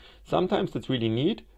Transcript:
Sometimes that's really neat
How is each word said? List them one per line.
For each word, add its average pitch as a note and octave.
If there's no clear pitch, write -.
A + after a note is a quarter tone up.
Sometimes F3+
that's B2
really A2+
neat C#3+